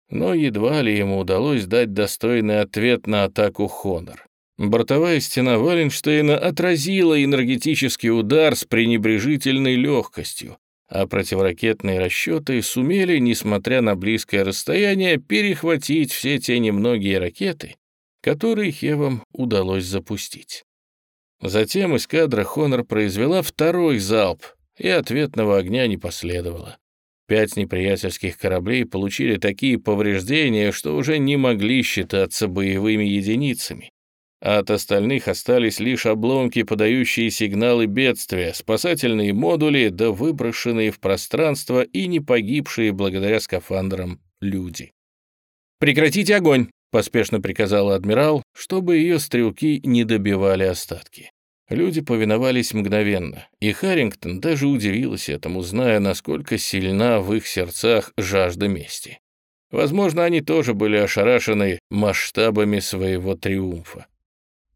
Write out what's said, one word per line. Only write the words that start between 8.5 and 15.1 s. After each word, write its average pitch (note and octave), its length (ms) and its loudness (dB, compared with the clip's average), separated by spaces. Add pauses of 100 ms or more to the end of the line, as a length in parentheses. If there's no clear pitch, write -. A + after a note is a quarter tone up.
с - 100 -6
пренебрежительной A#2 1080 2
лёгкостью, - 840 -4 (320)
а G2 160 -2
противоракетные F#2+ 960 0
расчёты C3 640 -2
сумели, E3+ 560 0
несмотря A#2 640 0
на G#2+ 140 2
близкое G2 480 -2
расстояние, F3+ 720 0